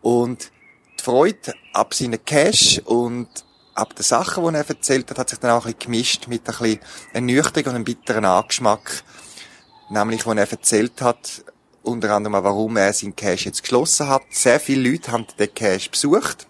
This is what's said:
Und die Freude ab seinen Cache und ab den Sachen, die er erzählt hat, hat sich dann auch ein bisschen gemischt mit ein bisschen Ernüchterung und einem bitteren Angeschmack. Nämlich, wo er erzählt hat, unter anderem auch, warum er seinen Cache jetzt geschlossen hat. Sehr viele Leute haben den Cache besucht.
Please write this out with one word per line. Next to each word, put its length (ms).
Und 500
die 60
Freude 480
ab 180
seinen 320
Cache 580
und 460
ab 200
den 80
Sachen, 420
die 100
er 120
erzählt 440
hat, 80
hat 100
sich 120
dann 100
auch 160
ein 80
bisschen 180
gemischt 360
mit 200
ein 80
bisschen 240
Ernüchterung 540
und 80
einem 100
bitteren 400
Angeschmack. 800
Nämlich, 340
wo 80
er 180
erzählt 520
hat, 420
unter 280
anderem 240
auch, 100
warum 320
er 160
seinen 240
Cache 300
jetzt 160
geschlossen 440
hat. 140
Sehr 300
viele 300
Leute 220
haben 140
den 160
Cache 340
besucht. 600